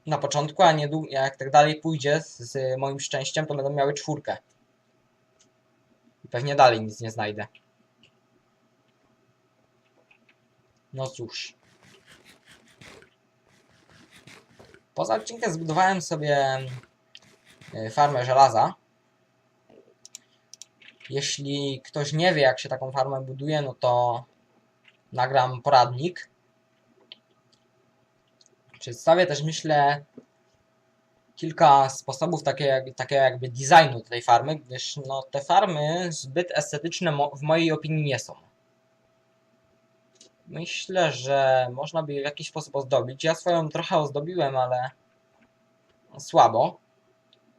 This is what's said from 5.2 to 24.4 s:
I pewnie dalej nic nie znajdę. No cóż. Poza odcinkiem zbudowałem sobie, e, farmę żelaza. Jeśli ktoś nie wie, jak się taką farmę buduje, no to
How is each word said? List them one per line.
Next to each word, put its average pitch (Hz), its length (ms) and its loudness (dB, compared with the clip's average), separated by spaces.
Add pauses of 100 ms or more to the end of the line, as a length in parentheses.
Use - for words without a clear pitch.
I - 20 -20
pewnie 143 280 -4
dalej 123 260 6
nic 110 200 -10
nie 113 100 -8
znajdę. 104 360 -6 (3500)
No 131 140 -8
cóż. - 480 -14 (3500)
Poza 220 200 -2
odcinkiem 226 380 -4
zbudowałem 170 480 0
sobie, 139 680 -2 (1040)
e, 110 160 -8
farmę 143 360 2
żelaza. 131 480 4 (2250)
Jeśli 139 720 -6
ktoś 147 320 -6
nie 170 200 4
wie, 151 80 2
jak 127 180 4
się 139 100 -10
taką 131 220 -8
farmę 135 300 -2
buduje, 143 400 -4
no 135 120 -6
to 123 520 0 (840)